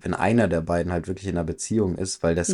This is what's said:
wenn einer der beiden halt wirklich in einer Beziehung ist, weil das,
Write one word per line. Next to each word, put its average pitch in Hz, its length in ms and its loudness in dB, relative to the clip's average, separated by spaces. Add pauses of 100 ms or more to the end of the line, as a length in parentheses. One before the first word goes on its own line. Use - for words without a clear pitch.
wenn 90 120 -4
einer 110 340 4
der 85 140 2
beiden 87 300 0
halt 85 160 -2
wirklich 95 200 -6
in 87 100 -2
einer 82 80 -2
Beziehung 92 520 -2
ist, - 240 -6
weil 82 140 2
das, 85 180 0